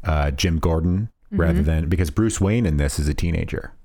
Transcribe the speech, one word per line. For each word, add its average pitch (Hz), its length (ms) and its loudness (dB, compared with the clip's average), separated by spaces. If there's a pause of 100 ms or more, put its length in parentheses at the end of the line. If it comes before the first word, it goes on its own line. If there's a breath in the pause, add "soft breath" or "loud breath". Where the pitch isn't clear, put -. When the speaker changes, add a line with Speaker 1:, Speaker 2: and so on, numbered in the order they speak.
Speaker 1:
uh, 73 260 0
Jim 82 280 0
Gordon 87 520 0 (200)
rather 82 300 2
Speaker 2:
Mm-hmm. - 40 2
Speaker 1:
than, 80 240 0
because 85 220 0
Bruce 110 300 0
Wayne 107 240 2
in 78 140 2
this 73 200 0
is 73 100 0
a 73 60 0
teenager. - 580 -4 (120)